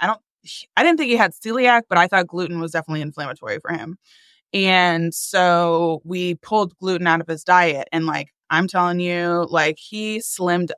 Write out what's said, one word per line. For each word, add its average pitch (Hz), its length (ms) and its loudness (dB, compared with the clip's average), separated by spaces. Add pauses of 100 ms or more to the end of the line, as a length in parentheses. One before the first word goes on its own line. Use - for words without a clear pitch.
I 170 80 0
don't, 214 120 -4 (560)
I 214 60 4
didn't 330 160 4
think 269 120 -2
he 233 60 4
had 196 160 2
celiac, 240 560 2
but 175 100 -2
I 180 100 0
thought 180 200 2
gluten 170 320 -6
was 165 120 -6
definitely 156 300 -4
inflammatory 139 580 -8
for - 120 -8
him. 160 260 -10 (540)
And 180 600 2
so 170 920 2
we 180 320 -4
pulled 208 420 -2
gluten 185 280 -2
out 165 140 4
of 165 80 -8
his 160 160 -8
diet. 170 480 4
And, 160 140 -2
like, 147 220 -6 (220)
I'm 175 180 2
telling 175 320 0
you, 175 500 -2
like, 156 280 0
he 214 400 -8
slimmed 175 600 -2